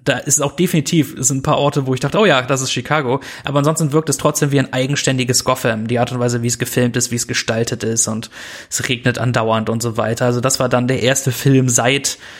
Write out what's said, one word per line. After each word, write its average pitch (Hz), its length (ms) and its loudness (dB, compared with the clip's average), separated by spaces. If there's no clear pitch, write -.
Da 131 160 0
ist 139 160 -2
es 147 60 0
auch 143 140 -2
definitiv, 165 640 2
es 131 100 -2
sind 135 120 0
ein 135 40 -6
paar 147 140 2
Orte, 143 300 2
wo 131 60 0
ich 127 60 -2
dachte, 147 200 0
oh 214 60 4
ja, 139 180 4
das 131 180 0
ist 127 100 -4
Chicago, 135 480 -2
aber 143 160 0
ansonsten 151 320 2
wirkt 156 180 2
es - 80 -2
trotzdem 151 340 0
wie 139 80 2
ein - 140 -2
eigenständiges 131 720 0
Gotham. 113 440 0
Die 117 120 0
Art 120 120 0
und 123 80 -6
Weise, 120 240 0
wie 120 40 0
es 120 120 -2
gefilmt 123 380 0
ist, - 140 -2
wie 120 40 -2
es 120 120 -4
gestaltet 117 560 -2
ist 113 240 0
und 113 220 -6
es - 180 -4
regnet 120 300 0
andauernd 113 520 0
und 113 120 -2
so 117 160 -2
weiter. 117 280 0
Also 123 140 2
das 135 200 0
war 127 100 0
dann 123 180 2
der 131 140 0
erste 131 300 2
Film 131 360 4
seit 123 520 0